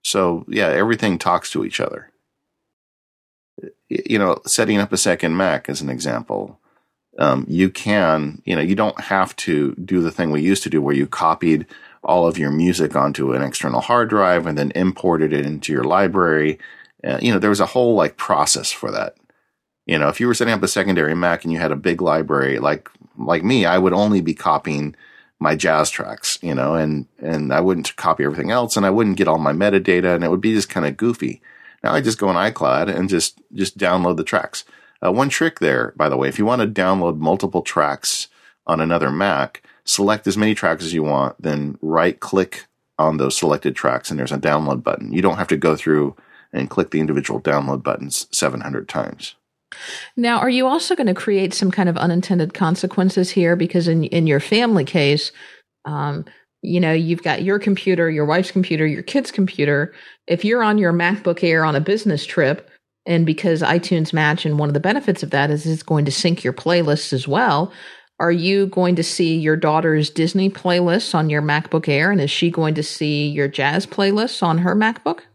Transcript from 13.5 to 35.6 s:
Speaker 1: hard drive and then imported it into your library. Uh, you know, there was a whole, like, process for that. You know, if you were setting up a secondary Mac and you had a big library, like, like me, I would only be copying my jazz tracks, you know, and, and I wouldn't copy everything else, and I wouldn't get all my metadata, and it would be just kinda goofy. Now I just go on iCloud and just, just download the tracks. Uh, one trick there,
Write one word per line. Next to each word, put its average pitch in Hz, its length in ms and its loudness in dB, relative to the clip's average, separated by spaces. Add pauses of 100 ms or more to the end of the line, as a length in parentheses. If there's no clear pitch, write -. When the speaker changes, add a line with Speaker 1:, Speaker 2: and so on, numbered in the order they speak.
Speaker 1:
hard 120 280 0
drive 90 380 2
and 78 100 -4
then 73 160 -2
imported 85 600 0
it 73 120 0
into 76 280 -6
your 64 100 0
library. 82 760 2 (460)
Uh, - 180 -4
you 120 100 2
know, 101 80 2
there 104 100 2
was 101 100 2
a 92 60 4
whole, 120 280 2
like, 82 220 2
process 73 560 0
for - 200 -8
that. 52 260 -6 (680)
You 80 140 0
know, 73 80 4
if 76 140 -2
you 123 60 2
were 123 60 2
setting 117 200 0
up 98 100 0
a 95 40 0
secondary 90 460 0
Mac 85 300 0
and 82 80 -4
you 82 80 -2
had 78 140 0
a - 20 -2
big 85 260 -2
library, 71 580 0
like, 73 300 -2 (280)
like 78 260 -2
me, 110 220 2
I 87 120 4
would 92 140 4
only 101 300 2
be 80 120 -2
copying 73 640 -2 (440)
my 78 160 2
jazz 78 340 2
tracks, - 520 -8
you 85 140 -4
know, 67 200 0
and, 78 300 -2 (120)
and 73 360 -4
I 73 60 2
wouldn't 87 380 0
copy 80 260 0
everything 76 280 -2
else, 120 260 0
and 101 80 2
I 95 60 4
wouldn't 101 260 2
get 95 100 2
all 80 120 2
my 73 120 0
metadata, 92 640 2
and 85 80 -2
it 82 60 0
would 92 120 0
be 110 120 0
just 104 160 -2
kinda 76 220 -2
goofy. 104 500 -4 (420)
Now - 100 0
I 151 80 2
just 117 180 -2
go 101 100 0
on 92 60 0
iCloud 87 600 0
and 92 140 -2
just, - 320 -2 (120)
just 95 240 -4
download 90 380 0
the 82 80 -4
tracks. - 400 -4 (400)
Uh, 90 80 2
one 131 180 2
trick 160 300 -2
there, 64 360 0